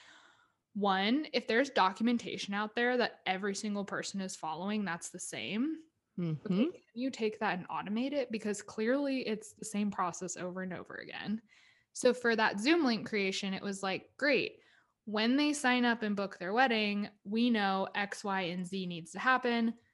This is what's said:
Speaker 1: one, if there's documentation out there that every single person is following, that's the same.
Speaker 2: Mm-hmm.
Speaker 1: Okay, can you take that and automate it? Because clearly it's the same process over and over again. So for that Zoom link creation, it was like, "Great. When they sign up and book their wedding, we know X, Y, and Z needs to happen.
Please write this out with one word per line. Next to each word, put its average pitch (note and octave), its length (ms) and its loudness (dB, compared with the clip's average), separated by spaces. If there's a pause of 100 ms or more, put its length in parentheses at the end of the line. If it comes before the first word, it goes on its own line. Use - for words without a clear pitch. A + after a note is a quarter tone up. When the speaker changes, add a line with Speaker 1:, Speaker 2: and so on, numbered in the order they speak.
(760)
Speaker 1:
one, G3+ 580 2
if A#3 140 0
there's B3+ 240 4
documentation G3+ 840 2
out G#3+ 220 -4
there A#3+ 220 4
that - 280 0
every F#3+ 280 -2
single G3+ 300 -4
person G3 360 -6
is F#3 160 -6
following, F#3 480 -4
that's E3+ 260 -6
the F3+ 80 -12
same. F#3+ 580 -4 (420)
Speaker 2:
Mm-hmm. F3+ 500 0
Speaker 1:
Okay, - 140 -12 (100)
can A3+ 100 -10
you C4 80 -2
take G#3+ 300 -4
that F#3 180 2
and E3+ 100 -10
automate G#3+ 440 -2
it? C#4 200 -2
Because G#3 300 -4
clearly C4 640 0
it's G#3+ 260 -6
the - 100 -14
same G#3 260 -2
process F3+ 460 -4
over F3+ 260 -6
and F#3 120 -6
over - 220 -10
again. - 460 -6 (520)
So B3 200 4
for A#3 220 2
that G#3+ 240 2
Zoom D#4 240 6
link A#3 240 2
creation, F#3+ 460 -2
it F#3+ 80 -6
was G3 200 -6
like, F#3+ 360 -4
"Great. C4 420 2 (460)
When A3 300 2
they D4 180 4
sign B3 300 2
up A3+ 180 2
and G#3 140 0
book G3 220 -4
their F3+ 140 -6
wedding, G#3+ 580 2 (140)
we A3+ 260 2
know G3 440 2
X, G3+ 300 -4
Y, G3 180 -2
and F3+ 240 -4
Z F#3+ 200 -4
needs E3+ 260 -8
to F#3 80 -10
happen. A#3+ 540 2 (200)